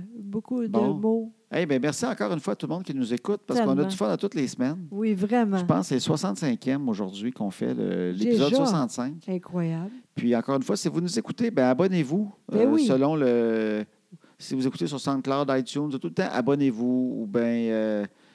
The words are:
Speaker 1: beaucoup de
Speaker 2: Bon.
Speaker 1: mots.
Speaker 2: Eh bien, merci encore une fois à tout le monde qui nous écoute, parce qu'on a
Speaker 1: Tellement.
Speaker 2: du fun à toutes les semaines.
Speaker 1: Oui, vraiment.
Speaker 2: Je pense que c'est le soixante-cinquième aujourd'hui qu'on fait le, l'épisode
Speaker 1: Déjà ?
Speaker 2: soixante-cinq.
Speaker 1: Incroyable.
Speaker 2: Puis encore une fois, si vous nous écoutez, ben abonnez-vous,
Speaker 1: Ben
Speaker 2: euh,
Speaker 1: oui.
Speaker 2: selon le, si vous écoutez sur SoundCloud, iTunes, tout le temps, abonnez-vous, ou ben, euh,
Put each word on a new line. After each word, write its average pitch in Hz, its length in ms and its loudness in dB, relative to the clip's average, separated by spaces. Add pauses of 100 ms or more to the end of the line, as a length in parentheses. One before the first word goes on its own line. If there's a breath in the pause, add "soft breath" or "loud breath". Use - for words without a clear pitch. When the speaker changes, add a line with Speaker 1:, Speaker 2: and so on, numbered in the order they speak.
(180)
Speaker 1:
beaucoup 220 460 -6
de 226 40 -2
Speaker 2:
Bon. 214 280 2
Speaker 1:
mots. 220 360 0 (220)
Speaker 2:
Eh 170 140 2
bien, 139 100 4
merci 143 300 0
encore 208 240 -2
une 165 80 0
fois 202 140 -2
à - 20 -2
tout - 100 -8
le 151 80 -4
monde 180 100 -4
qui 139 120 -6
nous 123 180 0
écoute, 202 320 -2
parce 247 140 0
qu'on 214 120 4
a 185 40 4
Speaker 1:
Tellement. 190 140 2
Speaker 2:
du 190 60 -4
fun 208 140 0
à 170 80 0
toutes 202 160 -4
les 139 140 0
semaines. 151 420 -4
Speaker 1:
Oui, 214 240 0
vraiment. 202 440 2
Speaker 2:
Je 180 80 0
pense 175 160 2
que 180 80 -2
c'est 139 60 2
le 123 40 2
soixante-cinquième 143 920 0
aujourd'hui 101 420 -4
qu'on 101 200 -6
fait 120 240 -4
le, 92 360 -2
l'épisode 139 380 2
Speaker 1:
Déjà ? 269 160 4
Speaker 2:
soixante-cinq. 240 500 -2 (120)
Speaker 1:
Incroyable. 180 640 -4 (240)
Speaker 2:
Puis 120 200 2
encore 123 200 0
une 135 80 0
fois, 202 140 0
si - 120 -4
vous 165 120 -2
nous 180 180 -2
écoutez, 226 320 -4
ben 131 160 4
abonnez-vous, 175 640 2 (180)
Speaker 1:
Ben 208 120 2
Speaker 2:
euh, 269 100 6
Speaker 1:
oui. 302 160 4
Speaker 2:
selon 139 280 4
le, 113 680 2 (540 soft breath)
si - 160 -6
vous 131 100 0
écoutez 156 220 -2
sur 143 120 -4
SoundCloud, 135 560 0
iTunes, 143 360 -2
tout 135 160 -6
le 165 60 -6
temps, 190 180 0
abonnez-vous, 127 880 2
ou 113 80 -4
ben, 117 140 0 (280)
euh, 110 360 0 (300 soft breath)